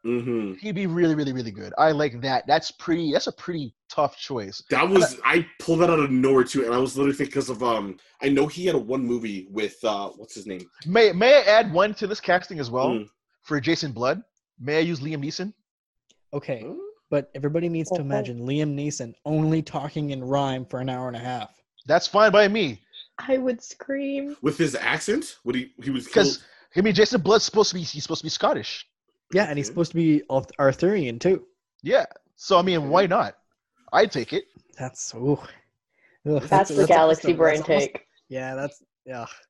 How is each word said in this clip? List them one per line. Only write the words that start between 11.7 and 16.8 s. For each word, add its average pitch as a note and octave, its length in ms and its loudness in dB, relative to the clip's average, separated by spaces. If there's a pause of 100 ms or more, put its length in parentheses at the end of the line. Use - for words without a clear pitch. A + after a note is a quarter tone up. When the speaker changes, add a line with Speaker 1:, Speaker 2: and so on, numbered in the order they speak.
Speaker 2:
one G3 220 2
to G#3+ 120 -6
this G3+ 140 -6
casting F3+ 400 -2
as A#2+ 100 -6
well? B2+ 200 0
Speaker 1:
Mm. G#2+ 180 -6 (340)
Speaker 2:
For D3 180 -2
Jason D#3 320 -2
Blood, B2+ 300 -2 (380)
may D3 160 -4
I D#3+ 40 4
use E3 200 -2
Liam D3 240 -6
Neeson? F#3 280 -8 (800)
Speaker 3:
Okay, C#3 300 -6
Speaker 1:
Hmm? F3 160 -12 (320)